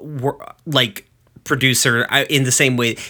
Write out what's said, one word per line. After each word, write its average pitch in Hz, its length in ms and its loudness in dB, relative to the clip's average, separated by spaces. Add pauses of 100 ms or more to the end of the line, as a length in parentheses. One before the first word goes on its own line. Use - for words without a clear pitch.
wor-, 139 520 -8 (120)
like, 127 400 0 (380)
producer, 127 640 2
I, 139 160 2
in 135 200 0
the 127 60 0
same 127 260 2
way. 117 180 0 (140)